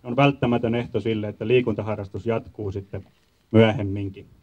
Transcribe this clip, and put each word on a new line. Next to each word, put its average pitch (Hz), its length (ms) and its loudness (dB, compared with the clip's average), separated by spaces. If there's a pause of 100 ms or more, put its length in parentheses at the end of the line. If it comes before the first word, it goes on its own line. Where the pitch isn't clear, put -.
on 123 120 -6
välttämätön 120 600 2
ehto 117 240 -4
sille, 107 280 -2
että 107 200 -8
liikuntaharrastus 107 760 -2
jatkuu 110 460 -4
sitten 98 320 -10 (480)
myöhemminkin. 101 720 2 (180)